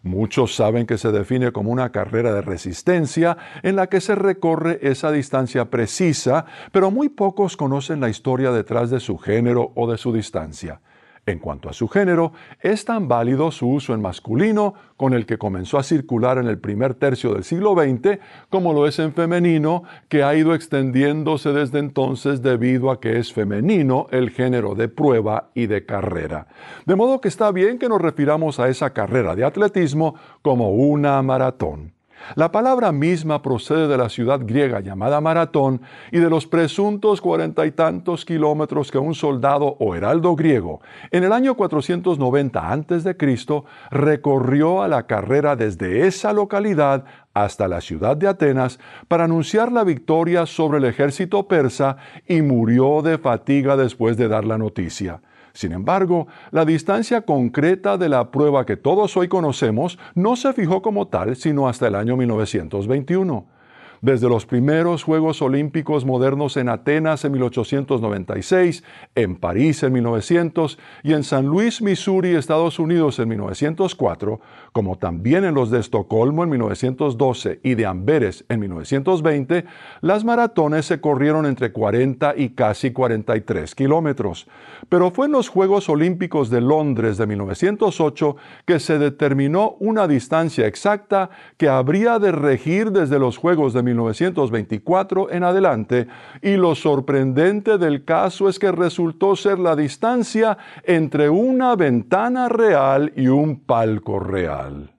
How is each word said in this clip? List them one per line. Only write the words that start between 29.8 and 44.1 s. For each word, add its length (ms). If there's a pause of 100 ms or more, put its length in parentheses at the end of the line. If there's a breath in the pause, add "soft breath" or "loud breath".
como 300
una 500
maratón. 720 (420 loud breath)
La 160
palabra 400
misma 500
procede 460
de 100
la 120
ciudad 340
griega 380
llamada 400
Maratón 580 (320 loud breath)
y 80
de 100
los 160
presuntos 760
cuarenta 440
y 60
tantos 540
kilómetros 640
que 60
un 180
soldado 640
o 160
heraldo 400
griego 460 (300 loud breath)
en 120
el 80
año 240
cuatrocientos 640
noventa 540
antes 320
de 100
Cristo 480 (260 loud breath)
recorrió 920